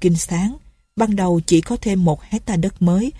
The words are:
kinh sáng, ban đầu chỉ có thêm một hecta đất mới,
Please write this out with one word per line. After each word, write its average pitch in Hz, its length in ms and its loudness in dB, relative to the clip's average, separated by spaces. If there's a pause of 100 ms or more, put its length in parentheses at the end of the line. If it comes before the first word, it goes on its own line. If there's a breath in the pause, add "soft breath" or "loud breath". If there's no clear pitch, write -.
kinh 175 140 2
sáng, 185 420 -4 (380)
ban 214 200 0
đầu 180 300 0
chỉ 165 160 4
có 240 200 -4
thêm 190 240 0
một 151 180 0
hecta 220 320 -4
đất - 260 -2
mới, 185 380 2